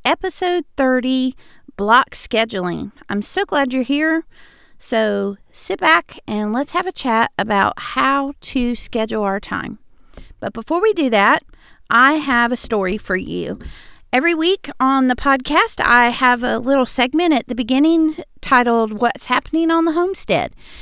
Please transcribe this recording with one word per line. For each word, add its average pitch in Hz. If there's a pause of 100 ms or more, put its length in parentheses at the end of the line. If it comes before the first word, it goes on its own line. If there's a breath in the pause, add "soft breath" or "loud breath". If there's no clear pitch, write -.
episode 349 (100)
thirty, 254 (400 soft breath)
Block 220
Scheduling. 202 (160)
I'm 208
so 370
glad 277
you're 262
here. 311 (540 soft breath)
So 202 (140)
sit -
back 330
and 208
let's 262
have 349
a 359
chat 226
about 202
how 277
to 240
schedule 220
our 196
time. - (640 soft breath)
But -
before 320
we 440
do 277
that, 220 (440 soft breath)
I 262
have 247
a 247
story 196
for 190
you. 180 (540 loud breath)
Every 311
week 339 (100)
on 262
the 247
podcast, 294
I 240
have 247
a 226
little 262
segment 302
at 247
the 247
beginning 302 (240)
titled 233
What's 233
Happening 320
on 330
the 330
Homestead. 302 (260 loud breath)